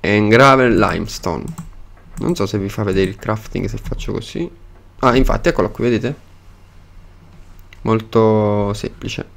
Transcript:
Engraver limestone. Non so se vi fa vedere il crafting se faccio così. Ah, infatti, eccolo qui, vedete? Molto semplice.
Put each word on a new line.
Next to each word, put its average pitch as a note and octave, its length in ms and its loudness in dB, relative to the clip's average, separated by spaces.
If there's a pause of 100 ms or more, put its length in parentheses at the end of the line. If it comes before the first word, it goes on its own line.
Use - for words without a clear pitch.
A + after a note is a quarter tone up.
Engraver A#2 680 6
limestone. F2 720 -2 (720)
Non E3+ 180 -2
so G2+ 100 -2
se G#2 120 -4
vi G2 120 -2
fa G#2+ 140 -4
vedere F#2+ 260 2
il G2+ 80 -10
crafting G#2+ 500 -6
se G#2+ 100 -6
faccio - 360 -6
così. - 360 -8 (500)
Ah, B2 160 2
infatti, B2+ 340 2
eccolo G#2+ 220 0
qui, - 120 -6
vedete? B2 320 0 (1700)
Molto G#2+ 920 2
semplice. - 640 -10